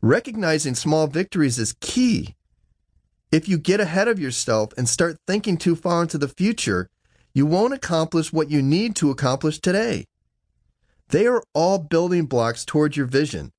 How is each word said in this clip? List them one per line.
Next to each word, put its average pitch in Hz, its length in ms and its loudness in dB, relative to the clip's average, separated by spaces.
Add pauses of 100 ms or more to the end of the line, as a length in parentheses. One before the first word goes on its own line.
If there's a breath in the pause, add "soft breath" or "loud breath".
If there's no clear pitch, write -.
Recognizing 160 720 0
small 156 320 2
victories 143 540 0
is 107 200 -4
key. - 540 -2 (960)
If 156 180 0
you 190 80 2
get 185 240 0
ahead 190 280 0
of 226 100 0
yourself 120 580 -2
and 123 120 -2
start 165 280 0 (120)
thinking 202 280 -2
too 170 200 2
far 170 260 0
into 165 160 -4
the 139 100 -2
future, 123 600 -2 (440)
you 139 140 2
won't 190 260 2
accomplish 160 600 -2
what 156 180 0
you 147 100 2
need 180 360 2
to 147 140 2
accomplish 135 500 -2
today. 196 460 -2 (1040)
They 190 160 4
are 247 180 0 (100)
all 180 240 2
building 170 480 0
blocks 117 380 -2
toward 147 320 0
your 143 100 0
vision. 123 520 -2